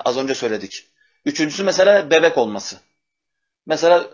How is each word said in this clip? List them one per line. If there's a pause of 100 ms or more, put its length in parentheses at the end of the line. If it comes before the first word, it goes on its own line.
Az
önce
söyledik. (380)
Üçüncüsü
mesela
bebek
olması. (920)
Mesela